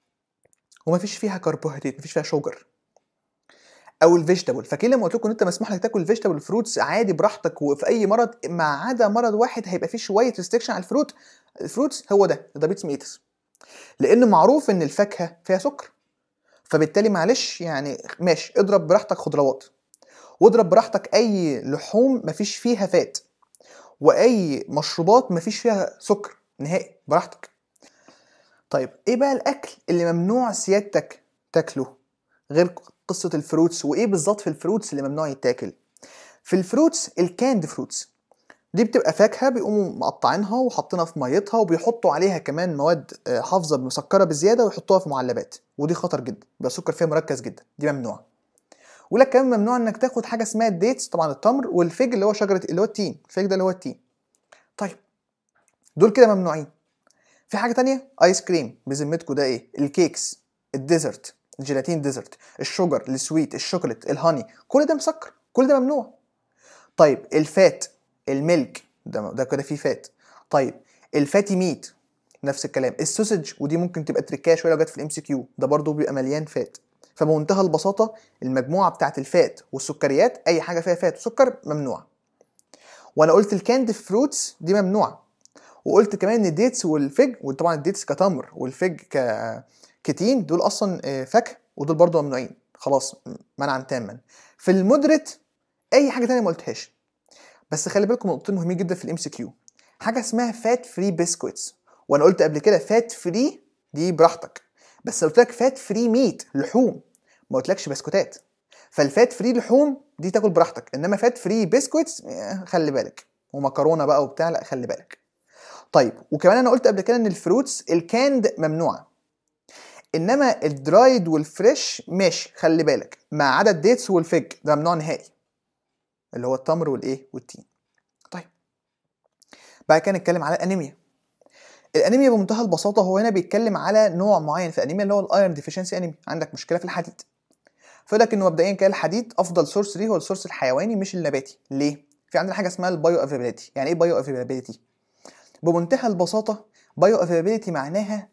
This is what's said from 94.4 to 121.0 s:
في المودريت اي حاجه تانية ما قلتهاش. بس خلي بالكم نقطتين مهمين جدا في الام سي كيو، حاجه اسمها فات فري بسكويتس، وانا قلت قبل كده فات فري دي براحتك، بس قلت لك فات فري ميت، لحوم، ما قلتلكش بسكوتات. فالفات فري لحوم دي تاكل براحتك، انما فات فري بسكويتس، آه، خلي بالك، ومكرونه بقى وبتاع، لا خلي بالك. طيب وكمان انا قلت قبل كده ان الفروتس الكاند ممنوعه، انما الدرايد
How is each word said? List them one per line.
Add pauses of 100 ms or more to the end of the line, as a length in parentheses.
في
المودريت (640)
اي
حاجه
تانية
ما
قلتهاش. (760)
بس
خلي
بالكم
نقطتين
مهمين
جدا
في
الام
سي
كيو، (460)
حاجه
اسمها
فات
فري
بسكويتس، (340)
وانا
قلت
قبل
كده
فات
فري (340)
دي
براحتك، (420)
بس
قلت
لك
فات
فري
ميت، (120)
لحوم، (500)
ما
قلتلكش
بسكوتات. (540)
فالفات
فري
لحوم (180)
دي
تاكل
براحتك،
انما
فات
فري
بسكويتس،
آه،
خلي
بالك، (260)
ومكرونه
بقى
وبتاع،
لا
خلي
بالك. (760)
طيب (180)
وكمان
انا
قلت
قبل
كده
ان
الفروتس
الكاند
ممنوعه، (1040)
انما
الدرايد